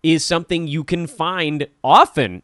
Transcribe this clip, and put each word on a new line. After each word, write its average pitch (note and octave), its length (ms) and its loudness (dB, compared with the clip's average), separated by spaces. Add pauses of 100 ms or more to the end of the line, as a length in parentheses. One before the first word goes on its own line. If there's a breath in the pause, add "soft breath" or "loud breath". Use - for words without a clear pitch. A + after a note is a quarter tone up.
is D#3+ 240 2
something E3+ 420 -4
you D3+ 160 -4
can E3+ 220 -4
find D#3+ 640 -4 (160)
often C3+ 600 2